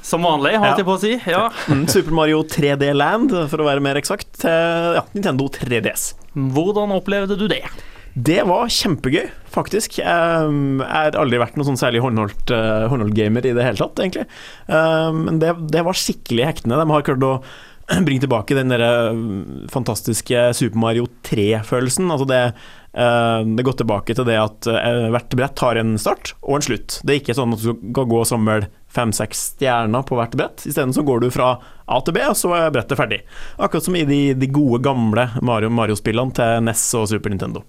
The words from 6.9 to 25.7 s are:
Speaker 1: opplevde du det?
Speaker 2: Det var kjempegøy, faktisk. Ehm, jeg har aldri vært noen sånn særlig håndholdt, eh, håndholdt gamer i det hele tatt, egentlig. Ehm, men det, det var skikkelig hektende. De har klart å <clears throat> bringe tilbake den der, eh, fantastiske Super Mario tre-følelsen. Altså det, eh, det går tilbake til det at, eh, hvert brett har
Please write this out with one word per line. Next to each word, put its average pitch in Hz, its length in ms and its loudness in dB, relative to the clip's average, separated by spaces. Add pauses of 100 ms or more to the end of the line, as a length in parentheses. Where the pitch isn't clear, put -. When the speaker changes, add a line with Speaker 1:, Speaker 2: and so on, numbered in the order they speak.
Speaker 1:
opplevde 196 420 -2
du 208 100 0
det? 131 140 -2 (540)
Speaker 2:
Det 143 320 2
var 214 180 2
kjempegøy, 185 600 0 (240)
faktisk. 185 500 -4
Ehm, 156 760 2
jeg 131 100 -4
har 156 300 0
aldri 120 180 2
vært 117 180 -2
noen 143 120 0
sånn 131 100 0
særlig 117 240 2
håndholdt, 110 480 0
eh, 110 380 2
håndholdt 110 260 0
gamer 110 320 2
i 120 80 2
det 120 80 2
hele 120 140 2
tatt, - 260 -2
egentlig. 190 240 -4 (420)
Ehm, 160 600 2
men 165 100 0
det, 165 160 2 (160)
det 160 140 2
var 180 80 0
skikkelig 127 560 -2
hektende. 131 320 -2
De 160 100 2
har 147 160 2
klart 135 220 2
å 131 80 0 (540)
<clears throat> 175 160 2
bringe 135 180 2
tilbake 127 320 0
den 127 160 2
der, 120 80 2
eh, 117 420 2 (480)
fantastiske 120 840 0
Super 113 240 0
Mario 117 280 2 (160)
tre-følelsen. 123 880 0
Altså 135 160 0
det, 127 160 4 (520)
eh, 117 500 2
det 110 220 0
går 127 120 0
tilbake 110 360 -2
til 127 100 0
det 113 160 2
at, - 260 -2
eh, 117 440 0
hvert 120 260 -2
brett 127 220 -2
har 120 180 2